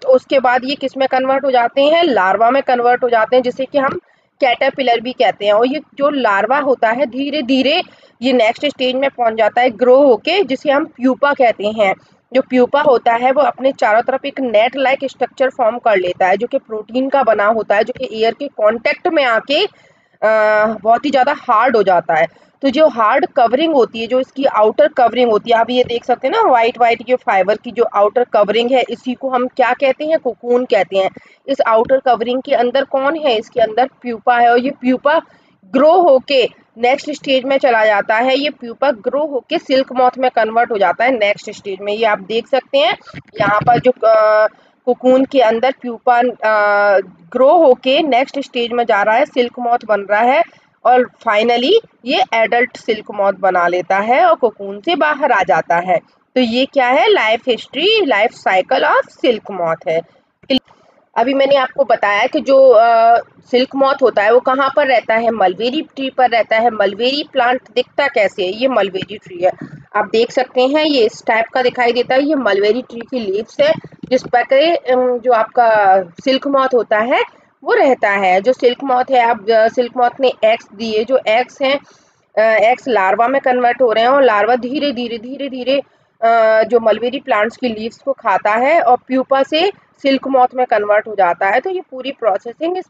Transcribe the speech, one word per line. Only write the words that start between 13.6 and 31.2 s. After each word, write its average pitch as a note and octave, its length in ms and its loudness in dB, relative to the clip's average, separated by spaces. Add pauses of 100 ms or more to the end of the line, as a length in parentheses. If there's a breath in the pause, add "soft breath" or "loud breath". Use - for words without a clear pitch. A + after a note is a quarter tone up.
चारों A#3 300 0
तरफ C4 220 -6
एक C#4 160 -8
नेट A#3+ 360 0
लाइक C4+ 280 -2
स्ट्रक्चर C4 460 -4
फॉर्म A#3+ 280 -2
कर A3 180 0
लेता F#3 300 -2
है, F#3 100 2
जो A3 100 -4
कि C4+ 120 -4
प्रोटीन A3+ 500 -6
का C4+ 140 0
बना G#3+ 240 0
होता G#3+ 300 0
है, A3 80 2
जो A#3+ 140 -8
कि A3 240 -8
एयर A3+ 120 0
के C#4+ 140 -10
कॉन्टैक्ट A#3 600 -2
में D#4 160 0
आके, B3+ 400 0 (580 soft breath)
अ, G#3+ 60 2 (540)
बहुत A#3 220 2
ही D4 60 -4
ज़्यादा C4+ 280 2
हार्ड A#3 380 2
हो G#3 60 4
जाता F3 320 0
है। D#3+ 120 0 (360 soft breath)
तो C#4 60 0
जो D4 200 4
हार्ड A#3+ 380 0
कवरिंग C4 480 0
होती A3+ 260 0
है, A#3 60 -8
जो B3 140 -2
इसकी C4+ 240 -6
आउटर A3 440 2
कवरिंग A#3+ 420 0
होती G#3 200 0
है, A3+ 60 2
आप A3+ 140 0
ये B3 140 0
देख A#3 200 -8
सकते B3+ 240 -2
हैं D#4 40 -4
ना, G#4+ 180 2
व्हाइट A#3 280 2
व्हाइट A#3 300 0
ये B3+ 80 0
फाइबर G3 400 0
की B3 140 -12
जो A3 140 -2
आउटर G#3 400 0
कवरिंग A3 460 0
है, B3+ 200 2
इसी A#3+ 240 -8
को C4 160 -8
हम B3+ 160 -2
क्या B3 260 -2
कहते C4+ 320 -2
हैं, D#4 140 0
कोकून A#3+ 460 -4
कहते A3 320 -2
हैं। F#3+ 140 0 (380 loud breath)